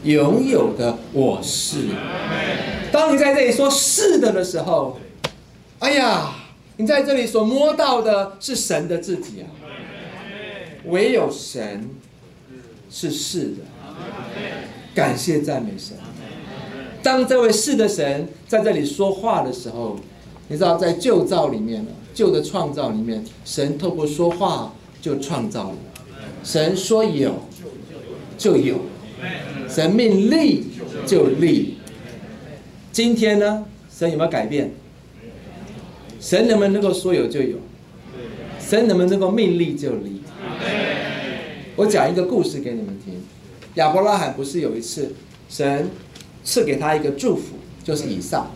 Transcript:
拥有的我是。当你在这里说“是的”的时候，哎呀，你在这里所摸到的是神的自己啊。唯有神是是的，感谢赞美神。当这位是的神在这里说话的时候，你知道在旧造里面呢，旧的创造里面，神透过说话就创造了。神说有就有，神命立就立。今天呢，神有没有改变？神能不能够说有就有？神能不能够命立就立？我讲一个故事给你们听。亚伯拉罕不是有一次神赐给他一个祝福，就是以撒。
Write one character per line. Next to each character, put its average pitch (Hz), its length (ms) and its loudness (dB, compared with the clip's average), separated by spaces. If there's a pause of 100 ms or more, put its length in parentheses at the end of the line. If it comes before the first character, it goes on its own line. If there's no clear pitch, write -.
拥 156 440 4
有 202 300 2
的 117 180 0 (160)
我 113 300 2
是。 - 360 -4 (1120)
当 302 220 4
你 277 40 4
在 277 160 6
这 277 120 6
里 240 60 4
说 277 180 4
“是 392 500 4
的” 220 140 4
的 185 100 0
时 170 180 -4
候， 147 380 0 (800)
哎 277 140 2
呀， 196 420 2 (400)
你 220 100 -2
在 277 160 4
这 277 120 2
里 247 120 2
所 220 200 2
摸 277 280 4
到 269 280 2
的 202 400 2
是 269 120 -6
神 170 360 -2
的 170 80 0
自 175 180 -4
己 - 260 -10
啊。 151 60 -14 (1400)
唯 202 260 4
有 175 180 2
神 107 580 -8 (1000)
是 - 200 -6
是 147 360 -4
的， - 180 -8 (1300)
感 127 240 0
谢 151 240 2
赞 139 220 -2
美 - 140 -6
神。 - 180 -14 (1040)
当 262 240 4
这 254 160 4
位 226 100 6
是 262 240 2
的 214 120 4
神 147 400 0 (200)
在 214 120 4
这 214 120 2
里 151 140 0
说 196 260 0
话 190 300 0
的 127 120 -2
时 - 160 -10
候， 110 280 -6 (520)
你 151 80 -4
知 165 60 4
道 170 120 4
在 170 180 2
旧 185 300 4
造 160 240 2
里 139 100 -2
面 110 280 -4
呢， - 60 -12 (220)
旧 190 160 4
的 113 140 2
创 156 300 -4
造 135 160 -2
里 107 80 -4
面， 110 260 -4 (220)
神 - 320 -2
透 180 140 -2
过 156 140 -2
说 151 240 2
话 170 440 -2 (280)
就 139 180 -2
创 156 300 -4
造 98 200 -6
了。 - 60 -10 (680)
神 160 320 2
说 220 300 2
有 143 360 0 (960)
就 - 200 4
有， - 240 2 (880)
神 165 220 2
命 214 380 6
立 302 360 4 (400)
就 170 220 6
立。 - 500 2 (1120)
今 233 240 2
天 214 240 4
呢， 208 260 2 (240)
神 165 220 0
有 151 60 -2
没 156 60 2
有 165 60 2
改 117 160 -2
变？ - 260 -2 (1500)
神 214 280 4
能 214 120 6
不 196 80 4
能 196 140 4
够 185 120 4
说 180 200 0
有 123 140 2
就 139 140 -2
有？ 113 160 0 (1000)
神 226 280 4
能 190 100 4
不 180 80 6
能 196 120 4
够 185 140 2
命 196 260 4
立 156 180 2
就 139 160 -4
立？ 101 300 -6 (1600)
我 196 80 4
讲 180 260 4
一 - 20 -2
个 175 120 2
故 196 180 2
事 143 160 -4
给 120 140 -6
你 113 80 -4
们 98 220 -8
听。 90 200 -12 (520)
亚 156 140 4
伯 185 120 4
拉 208 160 4
罕 143 180 -2
不 135 80 -4
是 170 160 -4
有 123 160 -2
一 117 60 -6
次 - 340 -6 (320)
神 143 420 0 (540)
赐 - 220 2
给 143 100 0
他 151 180 0
一 151 80 2
个 143 100 0
祝 208 260 0
福， - 180 -8 (260)
就 156 140 -2
是 - 140 -4
以 92 100 -4
撒。 - 360 -4